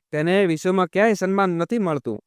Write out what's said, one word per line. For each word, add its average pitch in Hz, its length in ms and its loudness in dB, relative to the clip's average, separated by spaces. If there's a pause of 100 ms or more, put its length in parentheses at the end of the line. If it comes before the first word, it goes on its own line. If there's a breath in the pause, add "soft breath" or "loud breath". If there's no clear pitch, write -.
(120)
તેને 180 340 2
વિશ્વમાં 180 420 0
ક્યાંય 214 260 2
સન્માન 196 360 0
નથી 170 300 -2
મળતું. 147 480 -4